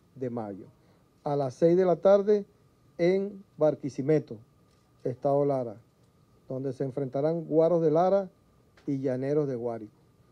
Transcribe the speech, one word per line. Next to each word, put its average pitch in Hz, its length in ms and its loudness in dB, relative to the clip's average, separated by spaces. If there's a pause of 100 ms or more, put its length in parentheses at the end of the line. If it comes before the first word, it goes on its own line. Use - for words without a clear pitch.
(140)
de 127 160 -8
mayo, 107 360 -10 (600)
a 147 80 -2
las 139 200 -2
seis 170 220 4
de 185 80 4
la 175 120 2
tarde 202 480 4 (540)
en 196 440 0 (160)
Barquisimeto, 147 760 0 (680)
Estado 139 420 0
Lara, 127 300 -2 (720)
donde 131 240 -6
se 139 120 -6
enfrentarán 143 600 -4
Guaros 160 360 2
de 156 80 2
Lara 185 400 2 (560)
y 139 140 -4
Llaneros 139 480 -2
de 131 80 -6
Guárico. 113 360 -8 (400)